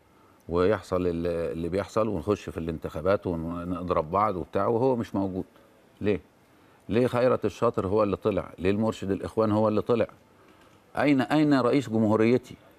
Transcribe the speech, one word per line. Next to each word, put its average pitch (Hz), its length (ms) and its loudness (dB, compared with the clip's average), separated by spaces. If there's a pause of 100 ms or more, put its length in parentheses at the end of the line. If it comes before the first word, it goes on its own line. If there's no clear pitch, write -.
(500)
ويحصل 92 580 0
ال-، 82 440 -2
اللي 82 180 -6
بيحصل 98 380 -2
ونخش 101 420 -2
في - 80 -10
الانتخابات 82 680 -2
ونضرب 85 840 -4
بعض 98 240 0
وبتاع 98 320 -2
وهو 123 280 2
مش 117 200 -4
موجود؟ 95 300 -4 (560)
ليه؟ 98 200 0 (680)
ليه 117 180 2
خيرت 120 380 2
الشاطر 107 420 -2
هو 107 160 2
اللي 98 140 0
طلع؟ 95 320 -2 (100)
ليه 90 120 2
المرشد 107 400 -2
الإخوان 104 400 0
هو 107 160 4
اللي 107 140 2
طلع؟ 113 260 0 (920)
أين، 135 240 4
أين 147 320 2
رئيس 123 360 2
جمهوريتي؟ 110 680 2 (240)